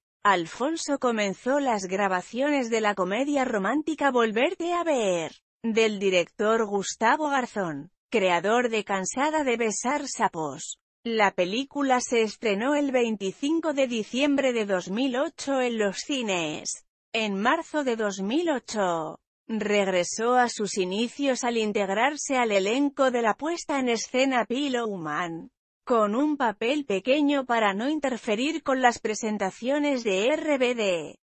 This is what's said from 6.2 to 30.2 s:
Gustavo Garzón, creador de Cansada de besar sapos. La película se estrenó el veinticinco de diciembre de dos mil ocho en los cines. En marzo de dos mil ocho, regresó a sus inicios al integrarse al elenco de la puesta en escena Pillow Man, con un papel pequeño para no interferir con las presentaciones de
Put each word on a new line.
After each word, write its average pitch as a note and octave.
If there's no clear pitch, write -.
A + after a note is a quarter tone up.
Gustavo A3+
Garzón, F#3
creador G3
de A3
Cansada C4+
de B3+
besar A#3+
sapos. D#3+
La G#3+
película B3+
se A#3
estrenó A3
el C#4+
veinticinco B3+
de C4+
diciembre C4
de A3
dos F#3
mil A#3+
ocho C#4
en B3
los G3+
cines. F#3+
En G#3
marzo D4+
de B3
dos G3+
mil D4+
ocho, F3
regresó G#3
a B3
sus G#3+
inicios A3+
al A#3+
integrarse G#3+
al A#3
elenco C4
de A#3+
la G#3+
puesta D#4
en B3+
escena B3+
Pillow A#3+
Man, E3
con G#3+
un C#4+
papel B3+
pequeño C#4
para A3
no A3
interferir C#4
con C4
las A#3+
presentaciones A3+
de G3+